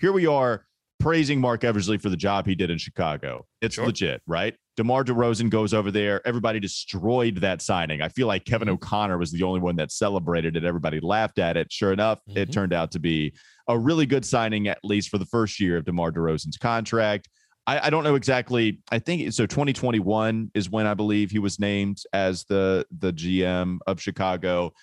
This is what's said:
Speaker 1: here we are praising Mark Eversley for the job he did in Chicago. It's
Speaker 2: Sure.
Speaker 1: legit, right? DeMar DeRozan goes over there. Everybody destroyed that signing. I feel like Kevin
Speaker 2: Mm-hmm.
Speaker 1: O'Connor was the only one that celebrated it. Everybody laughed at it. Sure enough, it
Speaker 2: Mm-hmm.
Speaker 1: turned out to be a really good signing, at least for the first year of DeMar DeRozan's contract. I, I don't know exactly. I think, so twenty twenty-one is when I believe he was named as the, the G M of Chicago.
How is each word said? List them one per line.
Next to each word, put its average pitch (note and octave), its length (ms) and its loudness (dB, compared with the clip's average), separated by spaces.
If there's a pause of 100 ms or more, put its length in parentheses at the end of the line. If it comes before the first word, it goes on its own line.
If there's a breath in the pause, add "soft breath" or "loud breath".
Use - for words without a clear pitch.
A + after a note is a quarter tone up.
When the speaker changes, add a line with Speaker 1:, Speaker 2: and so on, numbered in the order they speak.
Speaker 1:
here F#3+ 120 2
we F#3 140 4
are C3 380 2 (360)
praising D3+ 400 2
Mark A#2+ 220 2
Eversley G#2 340 2
for G2+ 120 -2
the F2+ 80 0
job G2 280 0
he F#2+ 120 0
did E2+ 140 0
in E2 80 -2
Chicago. D2 680 -6 (160)
It's A2 140 -2
Speaker 2:
Sure. A#2+ 100 -2
Speaker 1:
legit, E2+ 400 -2
right? F2 280 -2 (220)
DeMar B2+ 280 2
DeRozan A#2 440 2
goes G#2+ 240 2
over G#2 200 2
there. G2+ 340 0
Everybody A2+ 340 0
destroyed G#2 760 0
that F2+ 260 0
signing. D#2+ 400 -2
I D#2+ 60 -2
feel B2+ 180 0
like G2 180 0
Kevin A2+ 220 0
Speaker 2:
Mm-hmm. F#2+ 80 2
Speaker 1:
O'Connor G2+ 440 -2
was E2+ 120 -2
the E2+ 140 0
only F#2 160 0
one F2 160 0
that D#2 160 -4
celebrated E2+ 640 0
it. E2 80 -2
Everybody D#2+ 360 -2
laughed G#2 380 0
at E2+ 180 0
it. D#2+ 160 -2
Sure G2 200 2
enough, G#2+ 340 2
it G2+ 80 -18
Speaker 2:
Mm-hmm. G2 160 0
Speaker 1:
turned F#2 220 0
out E2 200 0
to F2+ 60 -6
be D#2 340 0 (360 soft breath)
a A#2+ 100 2
really D3+ 280 2
good B2+ 180 0
signing, A2 420 0
at G2+ 160 -2
least G#2 260 0
for G#2 100 -2
the F#2 80 -4
first A2 340 -2
year F2 160 2
of D#2+ 80 -2
DeMar E2+ 280 -2
DeRozan's D#2+ 460 -2
contract. A2+ 680 0 (380)
I, C#3+ 220 0
I - 20 2
don't D#3 120 2
know D3 120 4
exactly. B2 680 2 (100)
I A#2 80 0
think, D3 360 -2
so A#2 100 2
twenty C#3+ 300 0
twenty-one A2 800 0
is F#2 160 -2
when A2 160 0
I G#2 80 2
believe G#2 360 0
he G#2+ 80 0
was G2 200 -2
named G2+ 400 0 (160)
as F#2+ 300 0
the, F#2+ 420 2 (140)
the F#2 120 0
G F2+ 320 0
M F2+ 420 0
of F#2+ 140 -2
Chicago. F2+ 720 -2 (100)